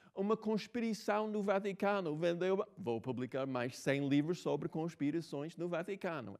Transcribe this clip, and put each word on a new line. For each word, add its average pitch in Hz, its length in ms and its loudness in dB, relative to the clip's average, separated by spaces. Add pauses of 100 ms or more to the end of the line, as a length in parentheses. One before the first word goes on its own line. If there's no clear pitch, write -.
(160)
Uma 202 200 2
conspiração 214 920 0
no 214 160 -2
Vaticano 196 720 2
vendeu 175 420 2
bem. 208 80 0 (100)
Vou 117 240 -2
publicar 127 460 -2
mais 127 320 -2
cem 139 320 2
livros 147 300 4
sobre 151 280 0
conspirações 160 880 -4
no 175 140 -4
Vaticano. 165 720 -4